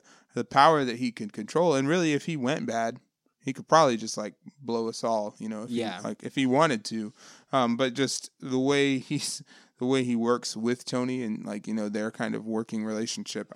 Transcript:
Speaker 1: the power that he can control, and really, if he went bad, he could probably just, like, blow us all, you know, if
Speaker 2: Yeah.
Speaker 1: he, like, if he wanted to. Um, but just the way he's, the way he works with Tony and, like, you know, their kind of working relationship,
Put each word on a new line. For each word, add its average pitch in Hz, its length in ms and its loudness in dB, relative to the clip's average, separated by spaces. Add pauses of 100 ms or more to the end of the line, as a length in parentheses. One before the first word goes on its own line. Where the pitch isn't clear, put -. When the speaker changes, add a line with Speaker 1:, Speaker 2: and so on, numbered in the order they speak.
(340)
Speaker 1:
the 120 100 -2
power 147 400 6
that 120 140 -2
he 123 140 -2
can 107 180 -10
control, 151 440 0
and 135 140 2
really, 165 260 2
if 143 100 -2
he 165 120 -4
went 127 300 -2
bad, 117 340 -4 (440)
he 135 80 -4
could 127 160 -14
probably 151 300 8
just, 110 180 -8
like, 107 180 -6 (280)
blow 117 260 -2
us - 160 -6
all, 107 340 -2
you 107 100 -10
know, 110 160 -8
if 123 60 -12
Speaker 2:
Yeah. 113 280 -4
Speaker 1:
he, 104 60 -10
like, 110 180 -8
if - 140 -10
he 135 100 2
wanted 127 400 2
to. 110 260 -8 (400)
Um, 120 240 2
but 131 160 0
just 131 380 -4 (100)
the 131 180 -2
way 139 400 2
he's, - 440 -6 (360)
the 127 80 -4
way 131 180 2
he 123 120 0
works 117 400 0
with 117 280 -2
Tony 127 380 -2
and, 110 220 -6
like, 104 220 -8
you 107 80 -4
know, 107 140 -2
their 107 220 -2
kind 110 260 -4
of 110 100 -10
working 110 380 -4
relationship, 110 720 -6